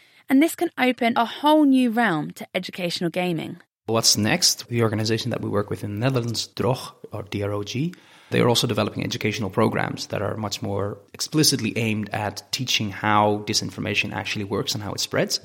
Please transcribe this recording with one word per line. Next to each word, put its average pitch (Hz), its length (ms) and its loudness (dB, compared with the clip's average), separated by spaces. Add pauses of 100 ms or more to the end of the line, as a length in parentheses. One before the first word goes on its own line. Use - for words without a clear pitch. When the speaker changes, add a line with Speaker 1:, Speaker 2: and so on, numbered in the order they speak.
(280)
Speaker 1:
And 269 140 6
this 330 120 2
can 349 220 -2
open 247 400 2
a 233 80 4
whole 302 400 4
new 262 260 6
realm 180 420 0
to - 220 -14
educational 180 540 -4
gaming. 175 480 -2 (300)
Speaker 2:
What's 113 320 4
next? 110 500 2
The 117 140 2
organization 110 480 0
that - 100 -2
we - 80 -6
work 101 220 -2
with 104 120 -6
in 101 120 -6
the 104 60 -4
Netherlands, 117 480 0
drog, 110 300 0 (320)
or 104 120 -8
D 101 200 -6
R 101 100 -2
O 104 100 -2
G, 147 320 -4 (360)
they 123 100 4
are 117 80 6
also 120 180 2
developing 107 380 -2
educational 104 460 -4
programs - 560 0
that 104 160 -6
are 104 160 -4
much 107 240 -8
more 101 360 -4 (140)
explicitly 143 640 0
aimed 110 320 -2
at 104 420 -6
teaching 117 400 -2
how 104 560 4
disinformation 104 680 -2
actually 101 340 -4
works 104 280 -4
and 107 80 -6
how 98 100 -8
it - 60 -8
spreads, - 460 -2